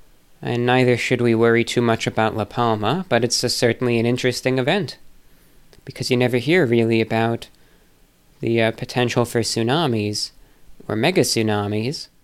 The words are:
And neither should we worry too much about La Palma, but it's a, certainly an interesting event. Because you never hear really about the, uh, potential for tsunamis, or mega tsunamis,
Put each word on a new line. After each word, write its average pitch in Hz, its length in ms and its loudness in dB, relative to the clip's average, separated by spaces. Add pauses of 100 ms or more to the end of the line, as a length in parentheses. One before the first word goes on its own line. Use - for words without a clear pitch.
(420)
And 120 240 -2
neither 123 320 4
should 120 240 0
we 120 120 2
worry 117 300 4
too - 180 -2
much 113 240 0
about 110 320 -2
La 104 80 -2
Palma, 117 640 -2
but 120 140 2
it's 120 200 -2
a, 120 60 0
certainly 120 480 0
an 113 80 0
interesting 127 540 0
event. 147 400 -2 (840)
Because - 260 -6
you 123 60 2
never 123 200 2
hear 151 300 2
really 113 340 4
about 113 460 -2 (920)
the, 117 220 0
uh, 113 100 2
potential 120 540 -2
for 117 160 -2
tsunamis, 113 880 -2 (580)
or 107 80 -4
mega 160 260 0
tsunamis, 107 840 -2 (160)